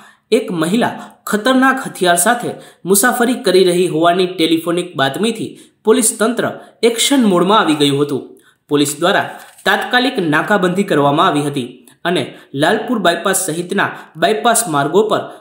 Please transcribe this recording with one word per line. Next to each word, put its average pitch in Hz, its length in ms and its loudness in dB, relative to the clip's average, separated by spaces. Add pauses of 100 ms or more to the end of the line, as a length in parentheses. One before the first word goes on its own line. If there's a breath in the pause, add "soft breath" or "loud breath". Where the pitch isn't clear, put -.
(320 loud breath)
એક 240 200 2
મહિલા 170 420 0 (300 loud breath)
ખતરનાક 262 560 2
હથિયાર 175 420 0
સાથે 214 280 0 (340 loud breath)
મુસાફરી 233 580 0
કરી 185 240 4
રહી 175 220 2
હોવાની 175 400 2
ટેલિફોનિક 170 680 -2
બાતમીથી 156 540 -2 (320 loud breath)
પોલીસ 240 320 2
તંત્ર 214 320 -2 (360 loud breath)
એક્શન 240 420 2
મોડમાં 190 360 4
આવી 156 200 0
ગયું 143 200 2
હતું. 143 220 -2 (480 soft breath)
પોલીસ 147 260 2
દ્વારા 170 300 0 (380 loud breath)
તાત્કાલિક 247 520 0 (100)
નાકાબંધી 180 640 0
કરવામાં 151 380 2
આવી 147 180 0
હતી 139 220 -6 (360 soft breath)
અને 170 180 -2 (320 loud breath)
લાલપુર 208 440 0
બાયપાસ 180 500 0
સહિતના 175 420 -4 (260 loud breath)
બાયપાસ 214 520 2
માર્ગો 151 400 2
પર 175 140 -2 (180 loud breath)